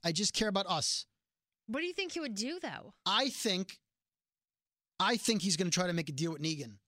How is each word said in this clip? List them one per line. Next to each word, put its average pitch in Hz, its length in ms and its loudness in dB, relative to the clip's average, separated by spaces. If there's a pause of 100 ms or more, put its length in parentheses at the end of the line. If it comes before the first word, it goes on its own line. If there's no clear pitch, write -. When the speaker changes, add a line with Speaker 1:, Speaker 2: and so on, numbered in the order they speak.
Speaker 1:
I 170 80 2
just 185 220 0
care 220 160 2
about 196 180 2
us." - 400 0 (580)
Speaker 2:
What 240 140 -2
do 349 80 0
you 359 60 -4
think 381 180 -4
he 339 80 -4
would 262 160 -4
do, 269 240 -4
though? - 340 -8 (140)
Speaker 1:
I 233 220 4
think, 190 500 0 (1200)
I 208 180 4
think 214 240 2
he's 175 160 2
gonna 180 140 2
try 180 160 2
to 175 60 0
make 165 140 0
a 156 40 -6
deal 160 220 -2
with 147 100 -8
Negan. 143 340 -4 (100)